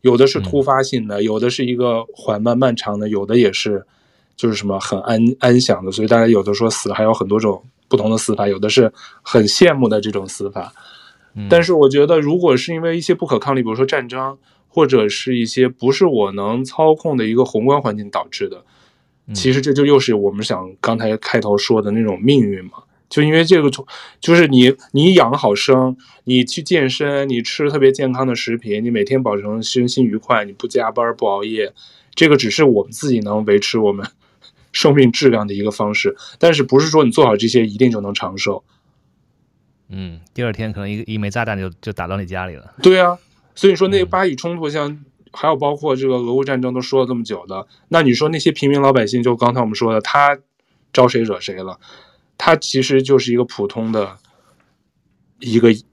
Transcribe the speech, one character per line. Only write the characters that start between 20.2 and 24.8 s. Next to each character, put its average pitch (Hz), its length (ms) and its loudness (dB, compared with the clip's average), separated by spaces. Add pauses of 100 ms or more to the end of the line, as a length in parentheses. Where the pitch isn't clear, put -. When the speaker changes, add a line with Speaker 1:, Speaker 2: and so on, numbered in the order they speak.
Speaker 1:
们 104 120 -8
想 92 380 -8
刚 113 160 -2
才 110 200 -2
开 - 220 -2
头 104 160 0
说 110 240 0
的 101 120 -2
那 110 120 0
种 95 160 -4
命 135 200 4
运 98 260 -2
嘛。 87 60 -20 (380)
就 151 120 0
因 151 100 2
为 165 140 4
这 170 160 6
个 143 80 2
就， 135 160 -8 (340)
就 165 140 2
是 170 140 6
你， 127 280 6 (160)